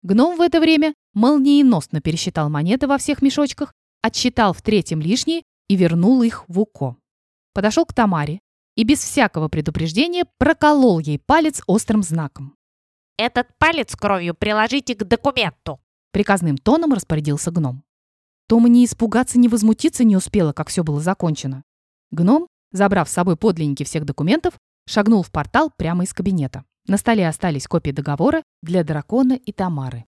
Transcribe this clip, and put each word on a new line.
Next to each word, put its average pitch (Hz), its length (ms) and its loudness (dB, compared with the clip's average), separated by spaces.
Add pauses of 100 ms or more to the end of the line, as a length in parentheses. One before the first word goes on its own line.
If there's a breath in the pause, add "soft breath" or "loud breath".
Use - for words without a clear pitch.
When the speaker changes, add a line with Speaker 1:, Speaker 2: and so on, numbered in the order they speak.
Speaker 1:
Гном 254 340 2
в 330 40 2
это 339 180 2
время 311 340 2 (220)
молниеносно 262 840 2
пересчитал 160 500 -4
монеты 165 340 -2
во 269 140 0
всех 277 240 -4
мешочках, 277 500 -2 (300)
отсчитал 226 500 0
в - 80 -10
третьем 180 400 -2
лишние 254 400 -2 (280)
и 196 60 2
вернул 180 460 2
их 233 260 -2
в 180 120 -4
УКО. 135 380 -6 (560)
Подошёл 214 320 0
к - 80 -20
Тамаре 170 480 -2 (340)
и 220 80 0
без 262 160 2
всякого 170 480 -2
предупреждения 165 760 -2 (120)
проколол 285 640 4
ей 147 180 -4
палец 302 480 0
острым 208 380 0
знаком. 151 520 -8 (640)
Speaker 2:
«Этот 240 300 -2 (100)
палец 311 380 0
кровью 180 400 -2
приложите 220 580 -2
к 208 100 -6
документу», 196 760 -4 (320)
Speaker 1:
приказным 175 480 0
тоном 302 340 2
распорядился 151 560 -4
гном. 147 340 -4 (640)
Тома 233 220 4
не 240 160 6
испугаться, 233 540 -2
ни 240 80 6
возмутиться 220 560 0
не 214 120 4
успела, 180 380 0
как - 160 -8
всё 180 140 -4
было 151 180 -4
закончено. 156 640 -4 (480)
Гном, 226 360 2 (240)
забрав 190 380 0
с - 40 -8
собой 180 220 0
подлинники 156 480 -2
всех 151 220 -6
документов, 190 520 -2 (300)
шагнул 214 340 2
в - 100 -8
портал 254 440 -2
прямо 175 300 -4
из - 80 -12
кабинета. 175 500 -6 (240)
На 190 100 0
столе 208 300 0
остались 156 400 -4
копии 156 240 -2
договора 156 520 -2 (180)
для 170 220 -2
дракона 214 500 0
и 247 180 -6
Тамары. 135 640 -6